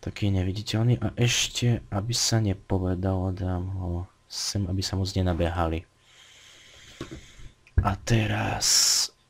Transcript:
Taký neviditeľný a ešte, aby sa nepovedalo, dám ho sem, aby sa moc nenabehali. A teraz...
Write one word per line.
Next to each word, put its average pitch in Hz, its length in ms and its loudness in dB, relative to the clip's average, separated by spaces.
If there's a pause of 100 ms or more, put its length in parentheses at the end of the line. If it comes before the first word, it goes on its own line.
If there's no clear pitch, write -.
Taký 98 320 -2
neviditeľný 104 720 2
a 95 120 -2
ešte, 120 760 0
aby 104 240 -2
sa - 240 2
nepovedalo, 95 880 0
dám 90 340 -2 (140)
ho 92 140 -4 (340)
sem, - 400 -4
aby 92 160 -2
sa 92 160 -2
moc 95 160 0
nenabehali. 85 720 0 (2000)
A 98 160 0
teraz... 107 680 0 (640)